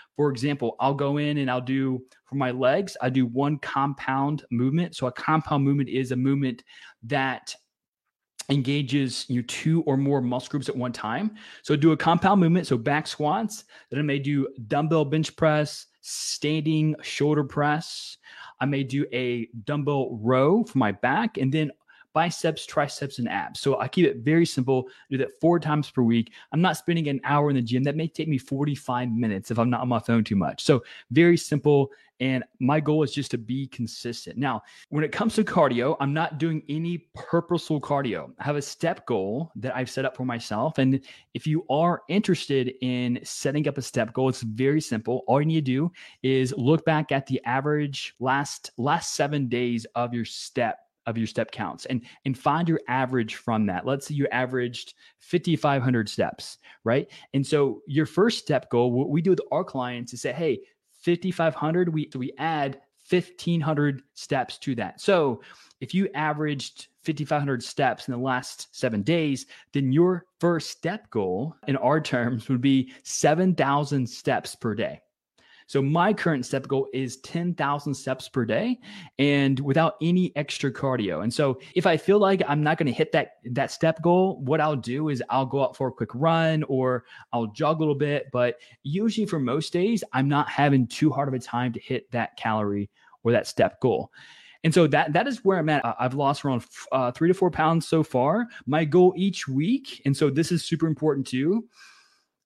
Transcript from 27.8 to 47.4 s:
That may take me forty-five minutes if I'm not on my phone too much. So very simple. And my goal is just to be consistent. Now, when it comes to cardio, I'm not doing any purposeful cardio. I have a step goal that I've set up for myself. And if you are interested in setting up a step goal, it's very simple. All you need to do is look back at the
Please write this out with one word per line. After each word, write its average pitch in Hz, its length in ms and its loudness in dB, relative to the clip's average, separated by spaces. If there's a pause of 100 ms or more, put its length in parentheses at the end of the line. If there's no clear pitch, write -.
That 143 120 0
may 160 120 -2
take 160 200 -6
me 139 120 0
forty-five 131 720 -2
minutes 110 400 -2
if 113 80 0
I'm 117 100 2
not 120 120 0
on 131 60 -4
my 120 120 0
phone 117 240 2
too 107 120 -2
much. 80 280 0
So 135 200 4 (280)
very 170 260 6
simple. 143 540 2 (300)
And 131 220 0 (160)
my 143 220 2
goal 151 220 2
is 139 100 -2
just 143 180 -6
to 120 60 -2
be 127 300 -6
consistent. 117 720 -10
Now, 123 240 -2 (280)
when 151 160 0
it 147 80 -6
comes 220 220 -2
to 220 100 4
cardio, 135 560 2
I'm 139 100 0
not 160 260 -2
doing 156 300 -2
any 165 300 -4 (160)
purposeful 165 680 -2
cardio. 123 580 -4
I - 60 -12
have 147 140 -2
a 143 40 -2
step - 440 -6
goal 110 500 -2
that 113 180 -6
I've 127 160 -4
set 135 140 -4
up 135 140 -4
for 131 80 -6
myself. 117 540 -4
And 131 200 4 (340)
if - 140 -8
you 156 220 0
are 165 400 2
interested 143 720 0
in 123 420 -2
setting 147 460 -2
up 139 80 -4
a 131 40 -4
step 113 300 -4
goal, 131 160 0
it's 127 140 -2
very 131 400 0
simple. 117 460 -4
All 127 120 4
you 151 60 2
need 160 200 2
to 127 60 0
do 147 200 0 (300)
is 131 360 2
look 143 260 4
back 156 300 0
at 135 120 -2
the 127 200 -2